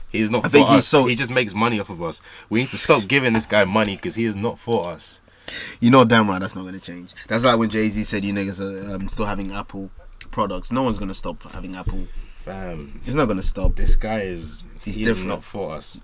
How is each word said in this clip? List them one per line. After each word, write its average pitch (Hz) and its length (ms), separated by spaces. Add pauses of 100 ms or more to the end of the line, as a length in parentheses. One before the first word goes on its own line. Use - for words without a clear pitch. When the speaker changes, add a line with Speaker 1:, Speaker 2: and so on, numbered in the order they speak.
Speaker 1:
He 104 120
is 107 100
not 117 80
Speaker 2:
I 107 60
Speaker 1:
for 120 40
Speaker 2:
think 143 200
he's 139 100
Speaker 1:
us. 131 100
Speaker 2:
so 143 160
Speaker 1:
He 123 100
just 117 160
makes 127 240
money 113 240
off 101 120
of 85 120
us. 82 200 (260)
We 110 120
need 131 100
to - 80
stop 127 280
giving 127 280
this 110 100
guy 104 200
money 104 340
'cause 87 160
he 117 100
is 107 120
not 110 220
for 101 320
us. - 300 (600)
Speaker 2:
You 117 100
know 131 160
damn 110 240
right 92 100
that's 95 140
not 92 100
gonna 92 160
change. 90 300 (180)
That's 117 160
like 120 140
when 113 100
Jay-Z 107 360
said, 104 200
"You 101 80
niggas 98 300
are, 98 320
um, 95 120
still 104 200
having 98 260
Apple 98 380 (400)
products." - 420
No 127 120
one's 110 140
gonna 98 140
stop 90 300 (100)
having 92 240
Apple. 92 300 (320)
Speaker 1:
Fam. 90 680
Speaker 2:
It's 120 120
not 139 120
gonna 95 140
stop. 92 340
Speaker 1:
This - 200
guy 110 240
is 87 420 (220)
Speaker 2:
He's 101 120
Speaker 1:
He 107 80
is 113 40
Speaker 2:
different. 104 200
Speaker 1:
not - 160
for 95 300
us. - 300